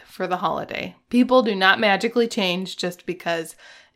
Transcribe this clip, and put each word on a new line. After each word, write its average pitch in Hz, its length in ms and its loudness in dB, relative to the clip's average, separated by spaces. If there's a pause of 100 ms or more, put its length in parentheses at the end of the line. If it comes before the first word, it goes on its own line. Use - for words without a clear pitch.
for - 220 -8
the 180 100 -4
holiday. 175 580 -6 (140)
People 254 340 4
do 214 120 0
not 190 260 4
magically 226 480 2
change 185 480 -4
just - 300 -8
because 170 500 -6 (400)